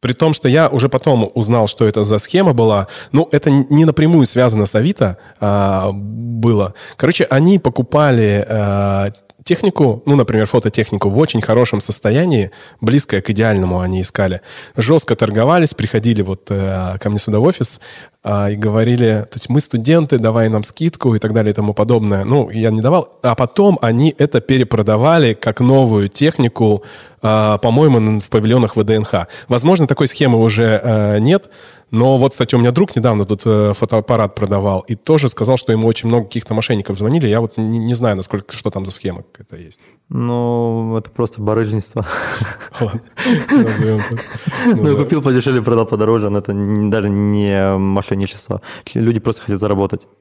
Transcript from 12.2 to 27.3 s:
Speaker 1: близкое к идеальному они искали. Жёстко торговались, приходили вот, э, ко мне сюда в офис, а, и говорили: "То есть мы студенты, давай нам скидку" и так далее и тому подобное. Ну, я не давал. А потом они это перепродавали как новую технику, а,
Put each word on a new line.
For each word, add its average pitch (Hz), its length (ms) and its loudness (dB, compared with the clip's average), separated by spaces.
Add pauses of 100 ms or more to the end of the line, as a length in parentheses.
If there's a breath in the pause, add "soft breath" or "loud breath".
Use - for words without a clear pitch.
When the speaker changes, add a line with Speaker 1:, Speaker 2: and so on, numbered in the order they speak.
Speaker 1:
близкое 120 400 0
к - 100 -8
идеальному 98 500 0
они 92 200 -4
искали. 92 400 -4 (360 loud breath)
Жёстко 123 380 0
торговались, 120 600 0
приходили 107 480 0
вот, 95 280 -6
э, 95 500 -4
ко - 100 -6
мне 104 100 -2
сюда 104 180 -2
в 117 60 2
офис, - 360 0 (440 loud breath)
а, 101 260 -2
и 104 40 -4
говорили: 110 760 0
"То - 60 -20
есть - 120 -10
мы 131 120 2
студенты, 139 580 0
давай 113 300 2
нам 107 140 0
скидку" 156 540 -2
и - 20 0
так 107 140 -2
далее 107 180 2
и 101 40 -2
тому 104 200 -2
подобное. 107 500 0
Ну, 123 260 0
я 110 200 0
не 110 100 0
давал. 147 440 0
А 120 100 2
потом 190 480 2
они 120 340 2
это 139 240 0
перепродавали 123 960 2
как - 260 -4
новую 123 480 4
технику, 113 760 0 (360 loud breath)
а, 107 380 2